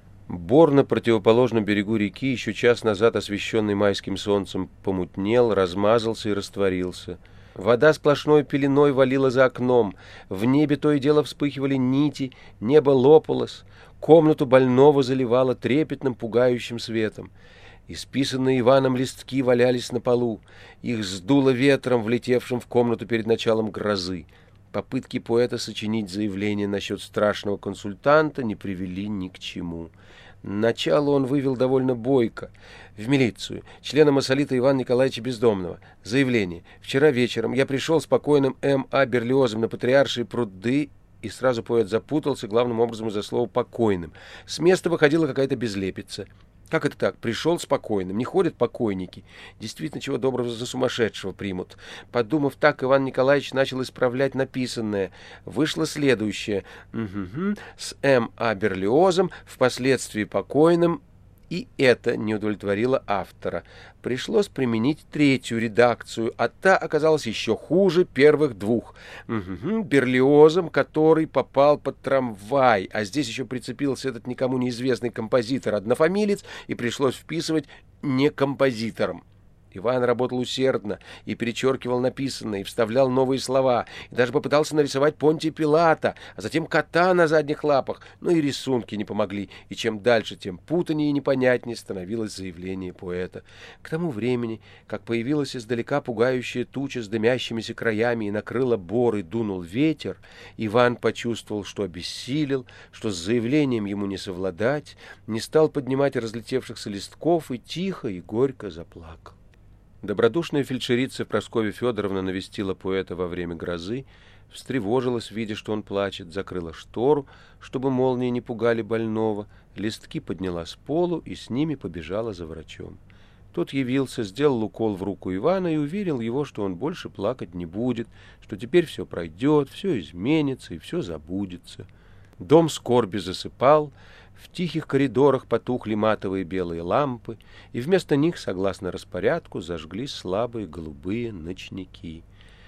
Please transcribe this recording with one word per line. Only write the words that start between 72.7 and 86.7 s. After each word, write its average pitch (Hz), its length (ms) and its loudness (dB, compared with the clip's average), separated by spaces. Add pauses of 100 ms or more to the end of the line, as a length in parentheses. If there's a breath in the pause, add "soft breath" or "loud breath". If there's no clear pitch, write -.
а 107 140 -4
здесь 117 240 -4
ещё 120 160 -8
прицепился 127 640 -6
этот 117 180 -8
никому 127 300 -2
неизвестный 123 540 -2
композитор-однофамилец, 123 1300 0 (260 loud breath)
и 120 60 -6
пришлось 120 420 -2
вписывать 156 500 -4 (340 loud breath)
«не 139 300 2
композитором». 113 920 -2 (520)
Иван 123 300 0
работал 123 340 0
усердно 120 600 -2 (260 loud breath)
и 104 100 -6
перечёркивал 123 640 -2
написанное, 120 640 -4
и - 20 -4
вставлял 120 460 0
новые 127 320 2
слова, 127 460 2 (240 loud breath)
и - 40 -16
даже 123 160 2
попытался 143 460 0
нарисовать 143 400 2
Понтия 156 340 2
Пилата, 156 640 2 (220 loud breath)
а 92 60 -12
затем 151 240 -2
кота 170 480 2